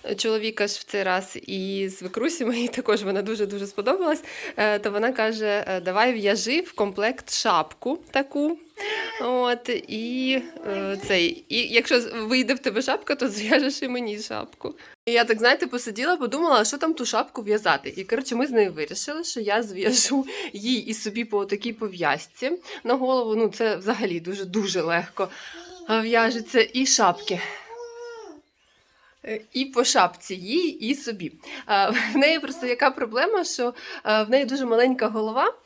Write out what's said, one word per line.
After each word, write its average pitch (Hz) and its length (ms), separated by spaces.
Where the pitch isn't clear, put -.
е, - 100
чоловіка 220 520
ж 208 140
в - 40
цей 202 180
раз, 185 440
і 196 520
свекрусі 233 460
моїй 240 240
також 208 340
вона 196 200
дуже-дуже 202 440
сподобалась. 302 580
Е, 208 220
то 208 120
вона 214 220
каже: 214 540
«Е, 185 140
давай 196 320
в'яжи 220 480
в 359 120
комплект 202 600
шапку 220 680
таку. 285 480
От, 247 460
і, 254 520
е, 196 400
цей, 175 420
і - 80
якщо 233 440
з-, 233 120
вийде 233 420
в 254 40
тебе 233 240
шапка, 269 320
то 269 140
зв'яжеш 226 540
і 269 60
мені 247 300
шапку». - 560
І 233 60
я 233 120
так, 233 140
знаєте, 247 280
посиділа, 247 500
подумала, 277 440
а 220 40
що 277 140
там 320 160
ту 254 120
шапку 220 360
в'язати. 196 540
І, 190 80
коротше, 247 300
ми 247 120
з 285 40
нею 214 220
вирішили, 285 520
що 262 160
я 208 220
зв'яжу 240 640
їй 226 340
і 220 80
собі 214 300
по 208 200
такій 202 280
пов'язці 190 800
на 240 100
голову. 254 400
Ну, 220 140
це 214 280
взагалі 196 440
дуже-дуже 185 640
легко, 170 460
е, 220 100
в'яжеться. 226 600
І 262 140
шапки. 190 540
Е, 220 160
і 254 120
по 262 200
шапці 185 500
їй, 226 340
і - 260
собі. 196 380
Е, 202 260
в - 20
неї 302 220
просто 277 280
яка 247 240
проблема, 277 540
що, 240 300
е, 214 180
в 214 80
неї 269 140
дуже 262 220
маленька 240 420
голова. 220 460